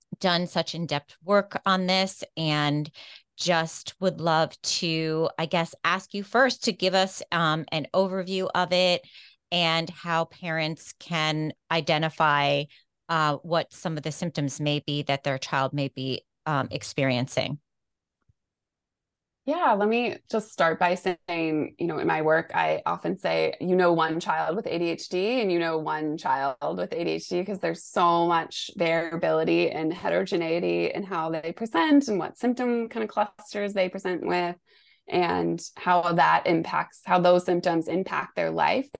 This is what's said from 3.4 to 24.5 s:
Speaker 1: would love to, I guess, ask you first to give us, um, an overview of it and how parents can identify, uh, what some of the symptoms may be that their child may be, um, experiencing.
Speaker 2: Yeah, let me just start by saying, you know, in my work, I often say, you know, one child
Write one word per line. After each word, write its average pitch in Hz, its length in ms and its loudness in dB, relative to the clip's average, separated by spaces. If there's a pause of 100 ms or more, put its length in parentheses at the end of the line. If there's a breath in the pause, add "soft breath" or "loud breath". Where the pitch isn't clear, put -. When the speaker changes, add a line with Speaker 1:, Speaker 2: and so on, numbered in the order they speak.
Speaker 1:
would 175 220 0
love 160 400 2
to, 160 760 0
I 165 100 -2
guess, 165 360 0
ask 185 300 0
you 202 100 -6
first 247 400 2
to 233 80 2
give 185 240 0
us, 190 260 2 (120)
um, 160 400 2
an 156 200 -4
overview 185 640 0
of 180 160 2
it 180 300 4 (500 loud breath)
and 165 380 2
how 165 360 -2
parents 160 720 -4
can 156 540 -2 (180)
identify, 151 920 2 (460 soft breath)
uh, 156 340 2
what 165 300 -2
some 160 240 -4
of 143 60 -6
the 156 100 -4
symptoms 151 480 -2
may 147 180 0
be 147 240 -4
that 139 220 -2
their 135 120 0
child 135 360 -2
may 143 160 -2
be, 131 340 -6 (220)
um, 143 260 -2
experiencing. 135 880 -2 (1900)
Speaker 2:
Yeah, 285 260 2
let 202 140 2
me 233 280 0 (160)
just 220 200 -2
start 165 280 2
by 180 160 4
saying, 165 840 -2
you 170 80 -2
know, 165 140 -4
in 139 80 0
my 160 160 2
work, 160 320 2
I 160 280 2
often 175 320 -4
say, 165 460 0
you 180 140 2
know, 180 180 4
one 160 260 0
child 160 360 -2